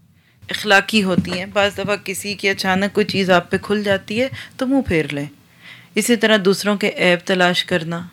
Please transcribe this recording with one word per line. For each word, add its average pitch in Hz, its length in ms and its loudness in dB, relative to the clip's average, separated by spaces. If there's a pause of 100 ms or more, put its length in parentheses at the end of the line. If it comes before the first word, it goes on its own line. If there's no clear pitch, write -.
(500)
اخلاقی 202 540 2
ہوتی 180 280 0
ہیں۔ 180 140 -6
بعض 202 320 0
دفعہ 196 260 -2
کسی 202 300 -8
کی 196 160 -2
اچانک 196 440 0
کوئی 214 120 2
چیز 190 240 0
آپ 175 220 4
پہ 196 100 0
کھل 208 220 -2
جاتی 202 380 -2
ہے 269 60 0 (300)
تو 262 100 -4
منہ 269 140 2
پھیر 156 300 0
لیں۔ 143 140 -6 (680)
اسی 214 200 2
طرح 220 300 2
دوسروں 202 320 2
کے 202 180 -2
عیب 175 300 2
تلاش 180 400 2
کرنا، 170 480 -4